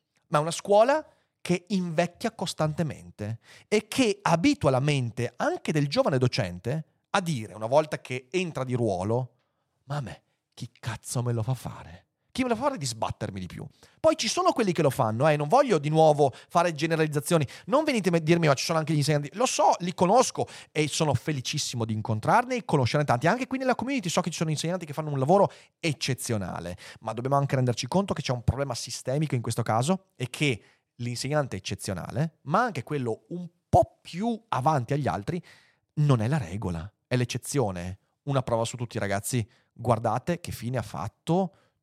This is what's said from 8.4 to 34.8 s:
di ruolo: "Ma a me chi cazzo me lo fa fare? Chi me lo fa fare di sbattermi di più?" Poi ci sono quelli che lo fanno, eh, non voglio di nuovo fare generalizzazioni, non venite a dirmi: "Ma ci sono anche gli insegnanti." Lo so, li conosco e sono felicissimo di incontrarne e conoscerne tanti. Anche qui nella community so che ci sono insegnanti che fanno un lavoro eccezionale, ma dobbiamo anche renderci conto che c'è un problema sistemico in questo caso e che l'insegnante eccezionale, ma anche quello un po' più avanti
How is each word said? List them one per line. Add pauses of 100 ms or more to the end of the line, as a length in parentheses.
di
ruolo: (480)
"Ma
a
me (300)
chi (100)
cazzo
me
lo
fa
fare? (260)
Chi
me
lo
fa
fare
di
sbattermi
di
più?" (340)
Poi
ci
sono
quelli
che
lo
fanno,
eh,
non
voglio
di
nuovo (160)
fare
generalizzazioni, (200)
non
venite
a
dirmi:
"Ma
ci
sono
anche
gli
insegnanti."
Lo
so,
li
conosco (240)
e
sono
felicissimo
di
incontrarne
e
conoscerne
tanti.
Anche
qui
nella
community
so
che
ci
sono
insegnanti
che
fanno
un
lavoro (280)
eccezionale, (220)
ma
dobbiamo
anche
renderci
conto
che
c'è
un
problema
sistemico
in
questo
caso
e
che (380)
l'insegnante
eccezionale,
ma
anche
quello
un (180)
po'
più (100)
avanti